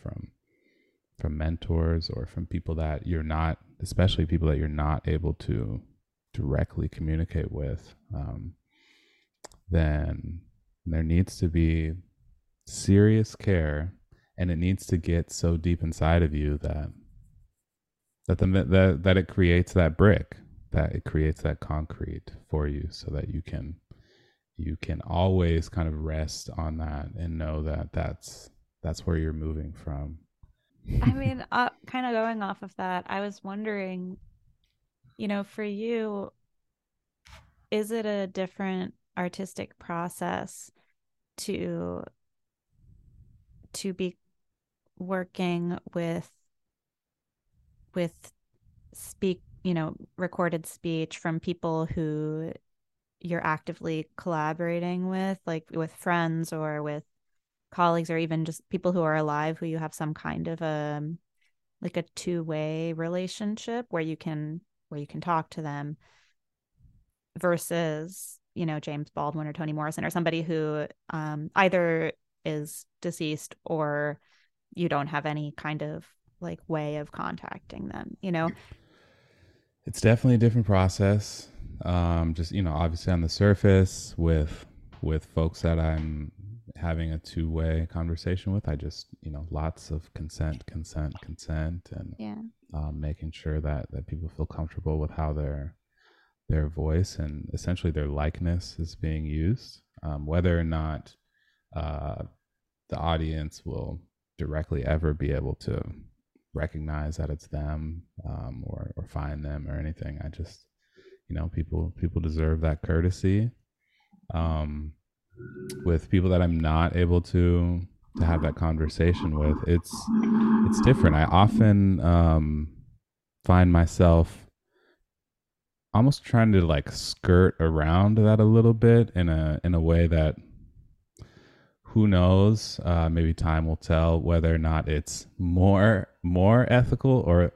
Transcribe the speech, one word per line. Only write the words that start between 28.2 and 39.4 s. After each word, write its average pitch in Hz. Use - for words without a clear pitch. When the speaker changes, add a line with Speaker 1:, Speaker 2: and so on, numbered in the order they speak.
Speaker 1:
that's 82
where 82
you're 80
moving 78
from. 73
Speaker 2:
I -
mean, 262
<laughs> -
uh, 247
kind 254
of 240
going 226
off 196
of 190
that, 185
I 196
was 202
wondering, 196
you 220
know, 202
for 214
you, 214
is 214
it 226
a 202
different 190
artistic 185